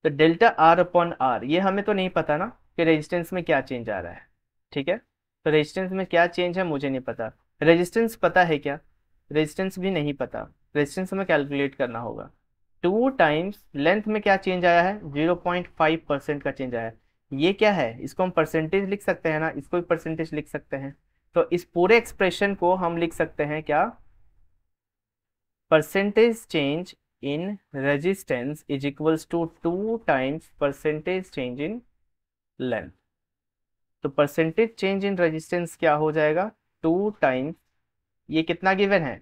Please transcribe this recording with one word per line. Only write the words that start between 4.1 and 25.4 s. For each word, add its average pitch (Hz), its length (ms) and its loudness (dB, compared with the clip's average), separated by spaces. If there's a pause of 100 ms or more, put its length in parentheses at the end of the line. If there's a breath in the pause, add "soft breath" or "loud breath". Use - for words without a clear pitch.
है, - 160 -20 (460)
ठीक 143 160 -4
है? 202 80 0
तो - 540 -8
रेजिस्टेंस 156 400 0
में 190 140 -4
क्या 170 220 4
चेंज 180 300 -2
है 190 60 -2
मुझे 143 260 -2
नहीं 131 120 -4
पता। 113 300 -8 (300)
रेजिस्टेंस 175 540 4
पता 180 280 4
है 165 140 2
क्या? 143 220 -6 (520)
रेजिस्टेंस 156 480 -2
भी 190 120 -2
नहीं 147 220 -2
पता, 120 280 -6 (340)
रेजिस्टेंस 165 380 -2
हमें 190 120 -4
कैलकुलेट 143 500 0
करना 120 240 -4
होगा। 110 300 -10 (540)
टू 220 260 2
टाइम्स 175 540 0 (120)
लेंथ 185 320 0
में 214 140 -2
क्या 196 160 4
चेंज 180 280 -2
आया 170 160 6
है? 185 300 -2
ज़ीरो 160 240 2
पॉइंट 175 340 -4
फ़ाइव 160 400 0
परसेंट 143 340 -4
का 139 80 -2
चेंज 127 240 -8
आया 113 100 -4
है। 113 120 -10 (340)
ये 156 220 2
क्या 214 200 2
है? 123 300 -2
इसको 160 200 -4
हम 185 80 0
परसेंटेज 160 580 0
लिख 196 120 -6
सकते - 280 -4
हैं 156 100 -2
ना, 160 100 -2
इसको 147 280 -6
भी 175 60 -2
परसेंटेज 160 500 -4
लिख 147 140 -6
सकते - 300 -10
हैं। 135 180 -12 (400)
तो 170 140 2
इस 175 160 -2
पूरे 185 320 4
एक्सप्रेशन 202 580 0
को 180 200 2
हम 170 220 -2
लिख 165 160 -2
सकते 160 300 -4
हैं 151 200 -4
क्या? 156 220 2 (1900)